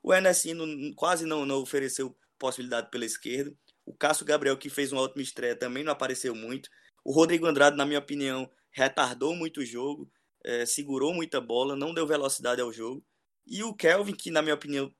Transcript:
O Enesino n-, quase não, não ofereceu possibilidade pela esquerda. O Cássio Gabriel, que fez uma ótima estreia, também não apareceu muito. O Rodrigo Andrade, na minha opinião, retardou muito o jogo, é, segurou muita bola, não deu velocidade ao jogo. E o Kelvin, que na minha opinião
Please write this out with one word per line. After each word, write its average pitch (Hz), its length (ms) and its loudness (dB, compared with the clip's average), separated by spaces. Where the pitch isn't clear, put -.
O - 100 4
Enesino 170 540 4
n-, 147 260 -6
quase 165 320 0
não, 156 200 -2
não 139 160 0
ofereceu 131 540 -4
possibilidade 123 540 -4
pela 120 140 -4
esquerda. 131 500 -6
O - 80 -14
Cássio 151 320 0
Gabriel, 143 320 4
que 143 120 -12
fez 139 220 -2
uma 135 100 0
ótima 131 220 -4
estreia, 123 320 -4
também 127 280 -6
não 151 100 -2
apareceu 131 420 -4
muito. 113 340 -10
O - 80 -6
Rodrigo 165 360 6
Andrade, 143 300 6
na 143 80 2
minha 147 140 0
opinião, 139 500 -4
retardou 135 640 0
muito 160 280 -6
o 131 40 -2
jogo, 139 460 -8
é, 120 220 -2
segurou 139 480 -2
muita 160 260 -2
bola, 123 360 0
não 143 180 -4
deu 165 120 0
velocidade 135 560 0
ao 120 120 -2
jogo. 113 300 -8
E 196 160 -6
o 226 100 -6
Kelvin, 202 400 4
que - 160 -10
na 156 120 2
minha 156 140 0
opinião 143 440 -6